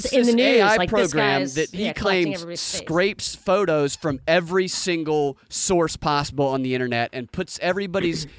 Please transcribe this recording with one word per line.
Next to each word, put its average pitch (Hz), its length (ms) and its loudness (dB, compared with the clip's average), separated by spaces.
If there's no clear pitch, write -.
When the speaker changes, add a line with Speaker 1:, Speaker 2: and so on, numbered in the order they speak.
Speaker 1:
just - 20 -4
Speaker 2:
it's - 80 -4
Speaker 1:
in 269 80 4
the 240 60 4
Speaker 2:
this 233 80 6
Speaker 1:
news, 254 240 4
Speaker 2:
A 196 40 6
I 214 140 4
Speaker 1:
like, 240 140 0
this 214 80 2
Speaker 2:
program 139 300 0
Speaker 1:
guy's, 135 140 -6
Speaker 2:
that 156 160 -2
he 196 140 -4
Speaker 1:
yeah, 156 80 -4
collecting 190 320 0
Speaker 2:
claims - 160 -4
Speaker 1:
everybody's 170 300 -8
face. 170 120 -4
Speaker 2:
scrapes 180 520 -2
photos 165 600 2
from 143 320 -4
every 180 400 2
single 156 720 -2
source 170 480 0
possible 143 500 0
on 135 140 -2
the 127 140 -2
internet 120 380 0
and 123 180 -10
puts - 320 -8
everybody's 175 640 -2